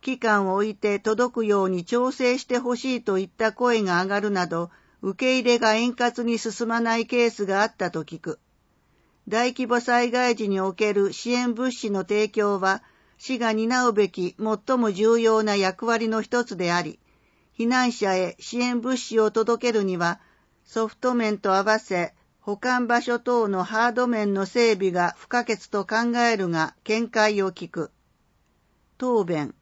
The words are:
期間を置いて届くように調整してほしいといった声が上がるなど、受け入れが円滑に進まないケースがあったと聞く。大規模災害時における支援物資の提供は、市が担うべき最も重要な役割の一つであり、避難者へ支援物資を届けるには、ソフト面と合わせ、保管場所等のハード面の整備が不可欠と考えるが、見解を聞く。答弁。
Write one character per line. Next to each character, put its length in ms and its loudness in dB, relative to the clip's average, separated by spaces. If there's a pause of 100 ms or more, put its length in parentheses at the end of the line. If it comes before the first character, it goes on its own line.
期 180 -6
間 300 2
を 60 0
置 120 0
い 100 -6
て 240 0
届 340 0
く 120 -2
よ 180 2
う 40 0
に 160 -4
調 280 0
整 260 0
し 60 -10
て 140 -2
ほ 180 -2
し 220 -4
い 40 -8
と 160 0
い 60 -2
っ 40 -12
た 240 -2
声 300 0
が 200 0
上 60 -4
が 120 0
る 100 -2
な 160 0
ど、 240 -4 (320)
受 240 -2
け 120 2
入 40 -2
れ 160 4
が 160 2
円 240 0
滑 260 0
に 140 0
進 300 -6
ま 120 -2
な 160 0
い 100 -2
ケ 200 2
ー 40 2
ス 140 -6
が 180 0
あ 20 4
っ 120 -6
た 140 -4
と 140 -6
聞 160 -14
く。 180 -10 (920)
大 240 0
規 140 -4
模 140 2
災 300 2
害 240 2
時 140 -4
に 100 0
お 140 -2
け 220 0
る 180 2
支 200 -6
援 200 0
物 180 -2
資 200 -6
の 100 0
提 300 0
供 300 0
は、 220 0 (360)
市 200 -6
が 140 0
担 340 0
う 60 4
べ 160 2
き 300 -4
最 400 -2
も 120 2
重 280 4
要 240 4
な 120 0
役 300 0
割 240 0
の 140 0
一 220 -2
つ 120 -10
で 160 -2
あ 80 2
り、 180 -8 (600)
避 80 0
難 260 2
者 220 0
へ 260 -2
支 180 -8
援 220 0
物 160 -2
資 240 -2
を 100 4
届 360 0
け 60 2
る 120 2
に 140 -2
は、 200 -2 (460)
ソ 240 -4
フ 80 -14
ト 180 0
面 220 0
と 180 0
合 80 2
わ 160 2
せ、 360 -4 (260)
保 160 -6
管 300 0
場 160 2
所 160 -2
等 300 0
の 160 -2
ハ 240 0
ー 40 -2
ド 140 0
面 260 0
の 140 -2
整 280 2
備 180 0
が 260 0
不 80 -20
可 180 -2
欠 220 -6
と 180 -4
考 340 0
え 160 4
る 140 -2
が、 260 -2 (100)
見 240 -2
解 340 2
を 100 -2
聞 160 -14
く。 220 -8 (1080)
答 280 0
弁。 380 -4